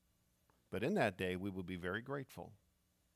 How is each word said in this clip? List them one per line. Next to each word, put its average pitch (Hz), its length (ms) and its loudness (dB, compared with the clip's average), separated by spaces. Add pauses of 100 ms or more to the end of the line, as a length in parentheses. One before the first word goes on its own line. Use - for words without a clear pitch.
(720)
But 95 100 0
in 170 120 2
that 113 220 4
day, 92 200 2
we 98 140 -2
will 95 120 -2
be 90 140 -4
very 90 260 0
grateful 135 480 -8 (640)